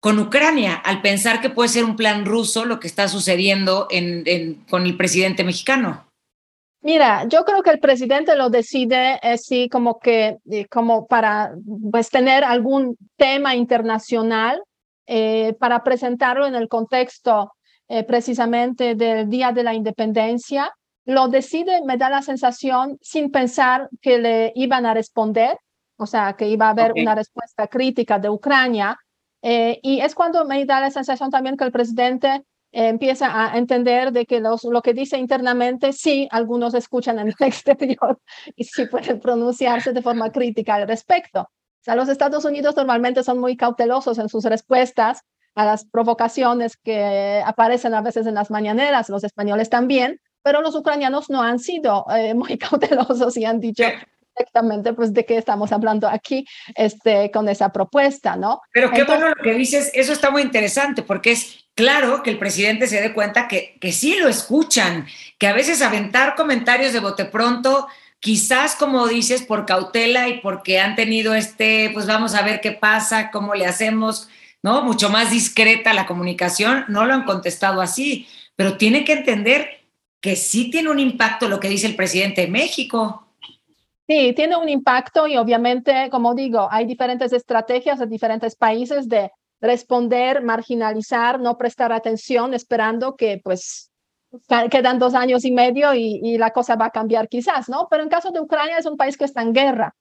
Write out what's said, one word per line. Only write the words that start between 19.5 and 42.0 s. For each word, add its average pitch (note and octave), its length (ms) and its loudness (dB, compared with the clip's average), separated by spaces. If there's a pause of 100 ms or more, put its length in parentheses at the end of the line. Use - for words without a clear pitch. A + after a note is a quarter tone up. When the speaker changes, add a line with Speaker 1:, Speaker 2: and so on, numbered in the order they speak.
Speaker 2:
de B3 100 0
la A#3 120 0
Independencia. A3+ 1000 -2 (340)
Lo C4 220 4
decide, D#4+ 560 0
me C4 140 -2
da C4 120 0
la C#4 120 -2
sensación, C4 760 -2
sin D4 300 -4
pensar C4 580 2 (140)
que B3 160 4
le A3+ 360 2
iban B3+ 320 0
a A3+ 80 2
responder, A3+ 640 0 (400)
o G#3+ 100 -8
sea, G3 280 -2
que G#3 140 -2
iba G#3+ 180 2
a G3 40 4
haber A3+ 220 2
Speaker 1:
Ok. A3+ 60 -2
Speaker 2:
una A3+ 160 2
respuesta - 520 -6
crítica B3+ 520 -2
de G3 120 -2
Ucrania. A#3+ 680 0 (460)
Eh, A#3 400 0
y C4+ 180 0
es D4+ 140 0
cuando E4+ 320 0
me C#4 180 -2
da C4+ 160 2
la C4+ 100 0
sensación C4+ 400 -4
también C4+ 280 -2
que C4+ 60 0
el B3+ 80 -4
presidente, B3 680 0 (300)
eh, A3+ 160 2
empieza A#3 640 0
a A#3 60 0
entender B3 520 2
de A#3+ 140 0
que A#3 160 -2
los, A3+ 240 -2
lo A#3+ 160 0
que A#3+ 140 2
dice C4+ 240 -4
internamente, B3+ 720 0
sí, C#4 380 0
algunos A#3 420 -2
escuchan A#3+ 460 -2
en G#3 100 -2
el G#3+ 80 -4
<laughs> - 40 -4
exterior C4+ 800 0 (380)
y A#3+ 80 -8
sí - 220 -6
pueden - 340 -4
pronunciarse A#3+ 720 0
de B3+ 80 -2
forma A#3 320 -2
crítica A3+ 440 -2
al G#3 120 -2
respecto. A3+ 540 -2
O - 420 -20
sea, A#3 120 -2
los C4 120 0